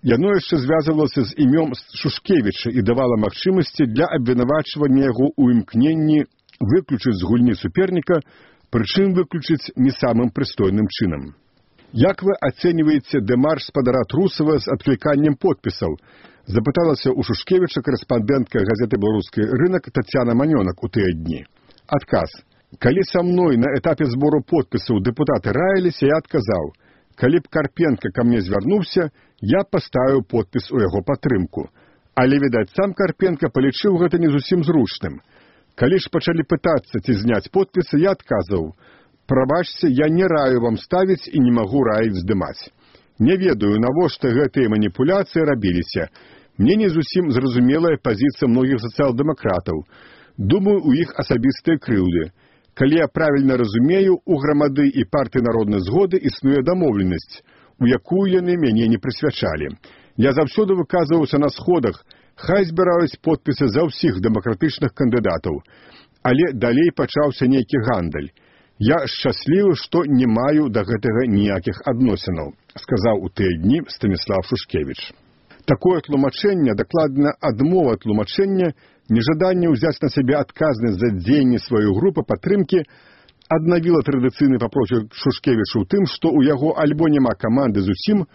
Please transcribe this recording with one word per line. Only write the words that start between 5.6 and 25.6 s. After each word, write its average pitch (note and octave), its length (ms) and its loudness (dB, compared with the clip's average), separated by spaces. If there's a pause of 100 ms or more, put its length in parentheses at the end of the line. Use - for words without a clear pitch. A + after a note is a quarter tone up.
імкненні D3+ 640 0 (320)
выключыць B2+ 600 0
з F2+ 80 -4
гульні A#2+ 280 2
суперніка, F3 680 -2 (520)
прычым F#3 400 0
выключыць E3+ 640 -2
не B2+ 160 2
самым A#2+ 400 0
прыстойным G#2+ 560 0
чынам. D2 480 -6 (560)
«Як F3 320 0
вы G3 80 2
ацэньваеце D#3 880 0
дэмарш B2+ 480 0
спадара B2+ 400 0
Трусава D#3 480 0
з - 160 -6
адкліканнем C#3+ 640 0
подпісаў?» — G2 560 -2 (520)
запыталася C3+ 680 0
ў C#3+ 80 -2
Шушкевіча F3 640 -2
карэспандэнтка A#2+ 800 -2
газеты A2 320 0
«Беларускі G#2+ 480 -2
рынак» D#3 480 0
Тацяна A#2+ 400 0
Манёнак A#2+ 500 0
у G#2 60 -6
тыя F#2+ 240 0
дні. D#2+ 320 -8 (400)
Адказ. G2 480 -2 (480)
«Калі F3 240 2
са F3+ 160 -2
мной F3 400 2
на C3+ 160 0
этапе D3+ 320 -2
збору C#3+ 320 2
подпісаў A2+ 640 -2
дэпутаты A#2+ 480 -2
раіліся, F3 560 0